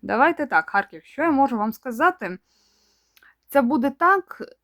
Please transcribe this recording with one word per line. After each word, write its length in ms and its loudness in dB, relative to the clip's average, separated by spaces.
Давайте 460 0
так, 220 0
Харків, 340 -4
що 180 -10
я 100 2
можу 260 2
вам 160 -4
сказати? 640 -4
Це 140 2
буде 300 0
так 500 0